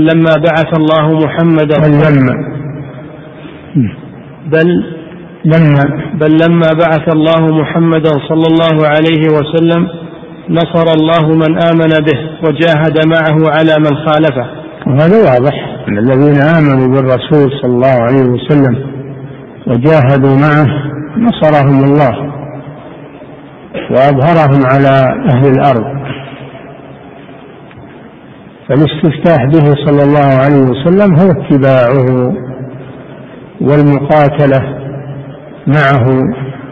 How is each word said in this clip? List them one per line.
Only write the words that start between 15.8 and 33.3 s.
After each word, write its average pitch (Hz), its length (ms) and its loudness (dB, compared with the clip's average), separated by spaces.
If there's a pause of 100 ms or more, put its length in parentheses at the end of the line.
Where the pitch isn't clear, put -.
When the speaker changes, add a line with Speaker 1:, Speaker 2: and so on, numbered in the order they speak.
Speaker 2:
أن 104 100 -4
الذين 135 440 2
آمنوا 143 460 2
بالرسول 131 640 0 (100)
صلى 123 100 -2
الله 127 320 2
عليه 131 200 2
وسلم 127 680 0 (800)
وجاهدوا 135 680 2
معه 151 320 2 (500)
نصرهم 151 680 2
الله 139 460 0 (1600)
وأظهرهم 139 760 2
على 135 480 2 (200)
أهل 131 140 2
الأرض، 135 360 2 (2750)
فالاستفتاح 147 800 0
به 147 280 2 (120)
صلى 143 180 2
الله 143 260 2 (140)
عليه 143 180 4
وسلم 170 540 2
هو 185 160 4
اتباعه 127 1000 2 (1300)